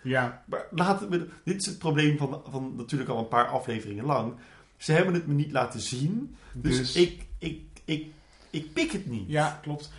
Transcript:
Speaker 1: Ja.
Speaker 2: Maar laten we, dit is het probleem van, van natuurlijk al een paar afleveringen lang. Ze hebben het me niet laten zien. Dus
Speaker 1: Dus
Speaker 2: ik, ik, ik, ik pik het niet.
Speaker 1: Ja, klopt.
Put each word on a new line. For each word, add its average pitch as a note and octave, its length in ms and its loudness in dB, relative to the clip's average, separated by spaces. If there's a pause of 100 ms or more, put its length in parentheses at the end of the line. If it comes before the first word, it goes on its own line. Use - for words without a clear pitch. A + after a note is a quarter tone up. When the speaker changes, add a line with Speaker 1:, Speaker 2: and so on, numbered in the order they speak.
Speaker 1:
Ja. B2+ 420 0
Speaker 2:
Maar - 260 -6
laten G3 380 2
we, F3 200 0 (140)
dit F#3+ 180 -2
is - 40 -4
het F3+ 120 -6
probleem D3 400 4
van, C3+ 320 -2
van C3 260 -6
natuurlijk B2 340 -4
al A#2+ 100 0
een A2+ 80 -2
paar A#2+ 200 6
afleveringen A2 580 -2
lang. B2+ 280 2 (440)
Ze - 140 -2
hebben F3+ 220 6
het E3 140 0
me D3 60 2
niet D3 180 2
laten B2 280 0
zien. D#3+ 560 -2 (180)
Dus B2+ 240 2
Speaker 1:
Dus B2+ 180 0
Speaker 2:
ik, F3 300 4 (120)
ik, D#3 240 -6 (240)
ik, D#3 200 -2 (440)
ik D3+ 240 -6
pik E4 180 0
het - 140 -4
niet. G#2+ 240 -6
Speaker 1:
Ja, D3+ 320 2
klopt. D3 380 -8